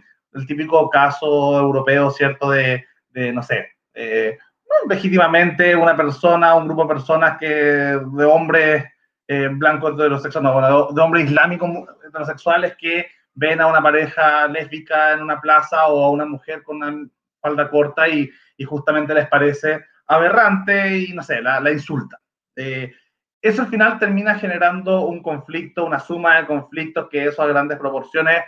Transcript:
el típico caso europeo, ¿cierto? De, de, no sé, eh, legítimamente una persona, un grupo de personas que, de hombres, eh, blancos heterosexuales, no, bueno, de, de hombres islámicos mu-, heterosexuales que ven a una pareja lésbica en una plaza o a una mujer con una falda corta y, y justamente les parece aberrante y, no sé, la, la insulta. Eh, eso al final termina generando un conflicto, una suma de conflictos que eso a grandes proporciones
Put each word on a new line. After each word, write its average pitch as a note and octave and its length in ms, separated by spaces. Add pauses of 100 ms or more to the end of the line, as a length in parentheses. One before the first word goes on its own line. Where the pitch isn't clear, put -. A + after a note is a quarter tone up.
(340)
el C3+ 140
típico D#3 420
caso C#3+ 720
europeo, C#3 520
¿cierto? C#3 400
De, C3 340 (240)
de, B2 240
no B2 100
sé, - 280 (220)
eh, A2 440 (500)
legítimamente F3 880
una E3 220
persona, E3 580
un D#3 120
grupo D#3 160
de D3+ 100
personas D#3+ 440
que, D#3+ 100
de C#3+ 760
hombres, D#3 640 (420)
eh, C#3 240
blancos D3+ 440
heterosexuales, D3 480
no, C3 100
bueno, C#3 340
de, C#3+ 60
de D#3 80
hombres E3 240
islámicos E3 420
mu-, E3+ 180 (220)
heterosexuales D#3+ 680
que E3+ 300 (300)
ven D#3 220
a D#3+ 80
una D#3 160
pareja D3+ 640
lésbica D#3 640
en D#3 100
una D3+ 200
plaza D3+ 460
o C#3+ 180
a C#3+ 40
una C#3+ 160
mujer D3+ 380
con D3+ 140
una D3 280 (360)
falda D3 280
corta D3 380
y, D3 220 (260)
y C3+ 80
justamente D3+ 500
les D3 140
parece D3 540 (260)
aberrante G3 920
y, F#3 120
no F3 100
sé, C3 200
la, C3 180
la C#3+ 100
insulta. - 480 (380)
Eh, C3 380 (480)
eso A3 220
al - 40
final A3+ 320
termina G#3 360
generando F#3 680
un E3+ 160
conflicto, E3 640
una D#3 140
suma E3+ 380
de D#3 100
conflictos D3+ 640
que D3 140
eso D3 160
a D3 60
grandes C#3+ 300
proporciones D3+ 600 (100)